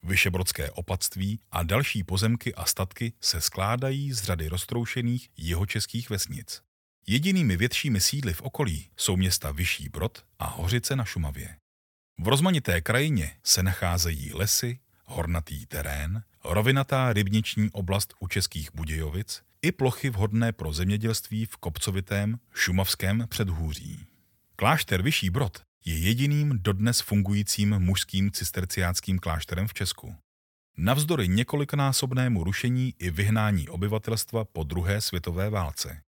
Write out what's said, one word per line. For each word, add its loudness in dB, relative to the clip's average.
Vyšebrodské 0
opatství -4
a -2
další 0
pozemky 0
a -10
statky -4
se -2
skládají -2
z -4
řady -2
roztroušených -2
jihočeských -2
vesnic. -6
Jedinými 4
většími 2
sídly 0
v -10
okolí -4
jsou 2
města 2
Vyšší -2
Brod -6
a -6
Hořice -2
na 0
Šumavě. -6
V 0
rozmanité 4
krajině 0
se 4
nacházejí 0
lesy, 0
hornatý -4
terén, -4
rovinatá 2
rybniční 2
oblast -2
u -8
Českých -4
Budějovic -6
i 2
plochy 0
vhodné 2
pro -4
zemědělství 0
v -14
kopcovitém -2
šumavském 0
předhůří. -4
Klášter 2
Vyšší 2
Brod -2
je -2
jediným 2
dodnes 2
fungujícím 2
mužským 2
cisterciáckým -2
klášterem -2
v -10
Česku. -6
Navzdory 2
několikanásobnému 2
rušení 0
i -2
vyhnání 2
obyvatelstva -2
po -6
druhé 0
světové -2
válce. -4